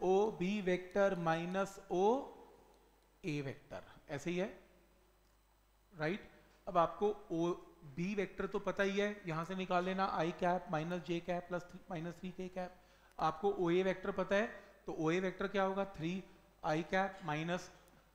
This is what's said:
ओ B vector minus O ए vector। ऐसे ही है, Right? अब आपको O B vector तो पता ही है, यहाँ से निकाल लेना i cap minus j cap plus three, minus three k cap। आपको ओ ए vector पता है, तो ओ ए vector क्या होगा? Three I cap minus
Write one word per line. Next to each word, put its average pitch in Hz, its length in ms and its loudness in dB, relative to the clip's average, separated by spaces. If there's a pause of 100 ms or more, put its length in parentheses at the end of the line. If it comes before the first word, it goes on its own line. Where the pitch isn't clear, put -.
ओ 196 280 6
B 190 320 0
vector 180 460 2 (100)
minus 175 600 0 (120)
O 180 140 4 (1200)
ए 147 180 -2
vector। - 400 -10 (260)
ऐसे 156 220 -4
ही 175 60 -2
है, 185 100 0 (1500)
Right? 165 360 -2 (360)
अब 180 120 2
आपको 185 320 4 (220)
O 170 200 2 (440)
B 180 180 -2
vector 190 340 -2
तो 202 100 -4
पता 196 240 0
ही 196 160 2
है, 208 280 0
यहाँ 165 180 -2
से 185 100 -6
निकाल 180 300 2
लेना 190 340 0
i 160 80 4 (160)
cap 180 300 2
minus 165 380 -2
j 170 100 0
cap 180 280 -4
plus 175 180 -4
three, - 240 -16
minus 170 300 -6
three 185 200 -8
k 185 160 -6
cap। 180 140 -6 (480)
आपको 160 340 2
ओ 185 180 2
ए 180 140 6
vector 190 280 0
पता 185 240 2
है, 220 100 4 (400)
तो - 60 -6
ओ 160 180 2
ए 180 100 4
vector 190 280 -2
क्या 196 140 2
होगा? 196 220 0
Three 180 400 -4 (400)
I 156 200 2 (100)
cap 190 320 0
minus 165 440 -2 (440)